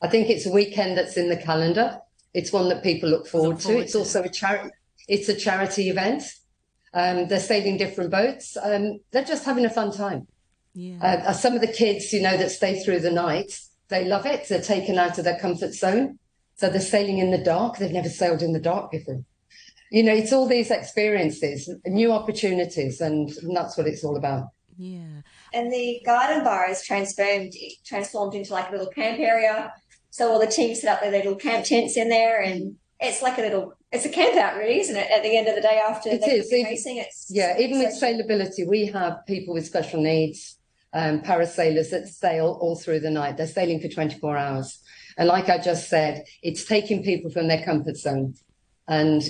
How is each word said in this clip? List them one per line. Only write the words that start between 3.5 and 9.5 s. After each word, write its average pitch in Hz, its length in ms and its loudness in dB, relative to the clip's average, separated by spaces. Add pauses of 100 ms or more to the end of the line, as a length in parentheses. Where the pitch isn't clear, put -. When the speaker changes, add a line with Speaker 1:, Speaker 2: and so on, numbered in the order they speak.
Speaker 2:
Look 160 100 -4
forward 220 180 2
Speaker 1:
to. 220 60 0
It's - 80 -10
Speaker 2:
to. 220 60 0
Speaker 1:
also 190 260 0
a 180 40 -6
chari-, 196 420 -4 (380)
it's 202 200 0
a 202 80 2
charity 190 520 -2
event. 196 360 -2 (680)
Um, 175 360 0
they're 196 100 2
sailing 196 380 0
different 180 340 -4
boats. 220 500 0
Um, 208 380 -2 (140)
they're 269 120 2
just 311 200 -4
having 247 200 2